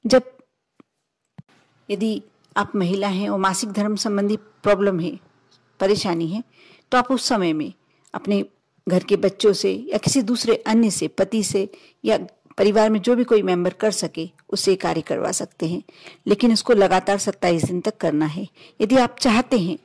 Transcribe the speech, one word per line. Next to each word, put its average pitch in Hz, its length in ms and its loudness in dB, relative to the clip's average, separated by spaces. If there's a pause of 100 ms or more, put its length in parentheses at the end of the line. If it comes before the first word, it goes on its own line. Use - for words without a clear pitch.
जब, 254 260 2 (1600)
यदि 208 320 -4 (340)
आप 202 200 -4
महिला 196 320 0
हैं 202 200 -2
और 208 100 -2
मासिक 190 320 0
धर्म 208 260 -2
संबंधी 202 400 -2
प्रॉब्लम 196 640 0
है, 170 200 -8 (600)
परेशानी 185 480 0
है, 208 160 -6 (480)
तो 254 60 4
आप 247 120 0
उस 262 140 0
समय 185 280 0
में 151 200 -4 (420)
अपने 202 300 -2 (440)
घर 185 160 2
के 202 120 0
बच्चों 196 360 2
से 190 200 -2
या 226 260 -6
किसी - 240 0
दूसरे 226 340 0
अन्य 220 340 2
से, 160 180 -4
पति 196 340 -2
से 196 260 -2 (360)
या 214 140 2 (400)
परिवार 214 320 4
में 214 100 0
जो 240 160 2
भी 240 80 2
कोई 214 180 4
मेंबर 180 300 0
कर 214 180 0
सके 170 400 -8 (200)
उससे 196 260 0
कार्य 165 240 -2
करवा 185 320 -4
सकते - 360 -6
हैं, 175 140 -6 (440)
लेकिन 226 260 2
इसको 220 200 0
लगातार 196 460 2
सत्ताईस 175 460 -2
दिन 180 160 -4
तक 180 160 -6
करना 156 300 0
है। 175 220 -8 (320)
यदि 220 160 2
आप 240 240 2
चाहते 240 380 2
हैं 175 260 -2